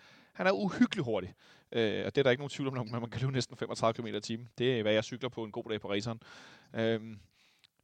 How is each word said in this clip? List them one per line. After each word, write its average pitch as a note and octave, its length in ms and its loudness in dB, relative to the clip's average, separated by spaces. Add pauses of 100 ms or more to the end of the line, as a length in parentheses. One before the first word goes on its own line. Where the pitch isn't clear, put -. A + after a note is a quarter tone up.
(340)
han F3+ 140 -2
er F#3+ 40 6
uhyggelig G3 540 2
hurtig. G2 280 -2 (380)
Øh, G2+ 340 2
og G2 100 -4
det C#3+ 60 6
er - 20 2
der C3 80 6
ikke C3 100 2
nogen C#3+ 80 -6
tvivl C#3 180 -4
om, B2+ 200 -2
når A#2 120 -4
man A#2 100 -4
kan A2 120 -6
løbe C3+ 120 0
næsten B2 240 -2
femogtredive A2+ 360 2
kilometer G#2+ 240 -6
i G#2+ 40 -2
timen. A#2 360 -6
Det B2 200 2
er, A2 40 2
hvad G#2+ 120 4
jeg G#2+ 100 6
cykler B2+ 260 -6
på A#2 140 -8
en G#2+ 80 -8
god A#2 180 -8
dag G#2+ 120 -2
på G2 100 -8
raceren. A2 280 -2 (540)
Øhm, A2+ 460 -2 (640)